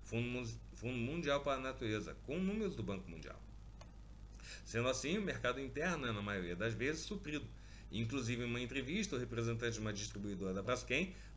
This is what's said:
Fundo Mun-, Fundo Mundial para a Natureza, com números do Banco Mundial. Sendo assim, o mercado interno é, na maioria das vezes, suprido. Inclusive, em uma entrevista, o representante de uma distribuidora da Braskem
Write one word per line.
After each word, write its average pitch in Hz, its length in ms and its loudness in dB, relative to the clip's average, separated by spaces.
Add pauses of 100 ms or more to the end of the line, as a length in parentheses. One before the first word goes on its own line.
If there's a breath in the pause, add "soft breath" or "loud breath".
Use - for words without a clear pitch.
Fundo 120 220 2
Mun-, 120 320 -2 (160)
Fundo 123 220 -2
Mundial 143 440 2
para 139 160 4
a - 20 -2
Natureza, 107 560 0 (100)
com 156 140 0
números 196 360 2
do 110 80 -2
Banco 90 260 -2
Mundial. 78 300 -8 (1200 loud breath)
Sendo 120 240 2
assim, 143 300 4
o 220 40 2
mercado 127 380 2
interno 139 480 0
é, 113 40 2
na 104 100 2
maioria 95 340 0
das 110 180 2
vezes, 139 280 2
suprido. 151 440 -2 (460 loud breath)
Inclusive, 117 520 2
em - 20 0
uma 120 140 0
entrevista, 135 560 0
o 123 40 2
representante 117 540 2
de 107 60 -2
uma 107 140 2
distribuidora 98 600 0
da 95 100 2
Braskem 127 500 2 (220 loud breath)